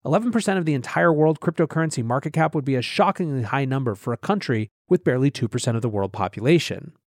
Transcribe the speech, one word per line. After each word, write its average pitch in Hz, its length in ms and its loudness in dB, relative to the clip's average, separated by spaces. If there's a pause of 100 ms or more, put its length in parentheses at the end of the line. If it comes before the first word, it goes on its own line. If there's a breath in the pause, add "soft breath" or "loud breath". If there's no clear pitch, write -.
"Eleven 220 280 0
percent 202 260 0
of 175 60 -2
the 156 100 0
entire 165 380 2
world 156 280 4
cryptocurrency 160 640 -2
market 131 280 -2
cap 160 220 0
would 147 100 -2
be 135 100 0
a 123 80 0
shockingly 175 600 0
high 131 220 0
number 131 300 -2
for 120 180 -6
a 117 40 -4
country 123 520 -2 (200)
with 180 160 2
barely 135 260 4
two - 160 -4
percent 117 300 -2
of 110 60 -2
the 120 60 0
world 98 240 -2
population. 104 800 0 (220)